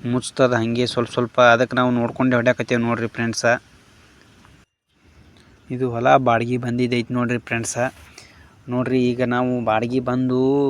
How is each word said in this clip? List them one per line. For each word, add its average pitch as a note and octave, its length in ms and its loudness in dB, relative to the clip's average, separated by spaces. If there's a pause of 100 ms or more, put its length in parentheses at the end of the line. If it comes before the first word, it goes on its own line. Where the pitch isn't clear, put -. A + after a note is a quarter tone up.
ಮುಚ್ತದ B2 480 0
ಹಂಗೆ A#2 340 0
ಸ್ವಲ್ಪ A#2 240 -4
ಸ್ವಲ್ಪ, B2 300 -2
ಅದಕ್ಕೆ A#2+ 360 6
ನಾವು B2+ 140 2
ನೋಡ್ಕೊಂಡೆ B2 460 0
ಹೊಡ್ಯಾಕತ್ತೇವ್ B2 440 0
ನೋಡ್ರಿ A#2 280 -2
ಫ್ರೆಂಡ್ಸ. A#2 360 -6 (2250)
ಇದು B2+ 200 -4
ಹೊಲ B2+ 260 2
ಬಾಡ್ಗಿ A#2+ 400 2
ಬಂದಿದ್ದೈತ್ A#2+ 560 -2
ನೋಡ್ರಿ B2 260 -2
ಫ್ರೆಂಡ್ಸ. A#2 400 -6 (880)
ನೋಡ್ರಿ, B2+ 360 0
ಈಗ B2 180 0
ನಾವು B2 420 -2
ಬಾಡ್ಗಿ A#2 360 0
ಬಂದು B2+ 400 0 (300)